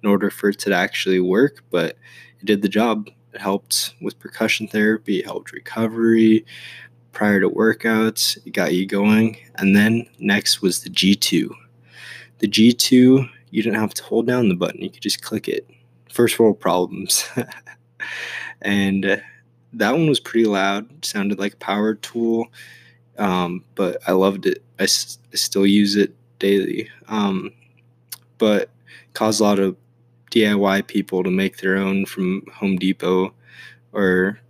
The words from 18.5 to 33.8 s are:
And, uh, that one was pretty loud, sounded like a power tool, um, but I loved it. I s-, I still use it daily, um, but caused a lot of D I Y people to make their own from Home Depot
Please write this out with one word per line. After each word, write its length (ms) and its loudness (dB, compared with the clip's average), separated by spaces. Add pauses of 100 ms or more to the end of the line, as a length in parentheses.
And, 440 0
uh, 100 2 (560)
that 200 0
one 160 2
was 120 2
pretty 260 0
loud, 580 -2
sounded 340 -4
like 160 -4
a 40 -20
power 360 -2
tool, 520 -2 (720)
um, 460 -2 (100)
but 320 -2
I 60 0
loved 340 2
it. 160 -2 (160)
I 60 -2
s-, 340 -4 (140)
I 40 -8
still 300 0
use 300 2
it 180 0 (240)
daily, 500 -2 (200)
um, 440 -4 (840)
but 320 0 (440)
caused 260 0
a 40 4
lot 140 2
of 180 0 (540)
D 160 2
I 80 2
Y 280 0
people 420 -4
to 60 -2
make 280 -2
their 180 -2
own 300 -2
from 380 -4 (100)
Home 220 -2
Depot 580 -2 (580)